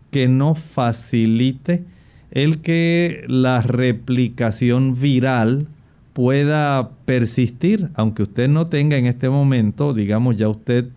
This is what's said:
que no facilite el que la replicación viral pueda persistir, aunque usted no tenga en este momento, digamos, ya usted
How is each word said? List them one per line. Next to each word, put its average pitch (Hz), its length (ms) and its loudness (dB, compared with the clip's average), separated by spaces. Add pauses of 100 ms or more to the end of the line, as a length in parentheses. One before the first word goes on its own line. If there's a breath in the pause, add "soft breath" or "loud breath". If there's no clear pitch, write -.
que 131 180 0
no 139 280 2
facilite 127 1300 -2 (480 loud breath)
el 151 300 0
que 170 680 0
la 127 340 2
replicación 123 1400 0
viral 131 680 0 (460 soft breath)
pueda 143 760 0 (160)
persistir, 127 880 0
aunque 110 300 -2
usted 120 260 -2
no 160 180 2
tenga 147 300 0
en 123 80 0
este 127 240 0
momento, 135 640 0
digamos, 110 420 0
ya 107 140 0
usted 120 480 -2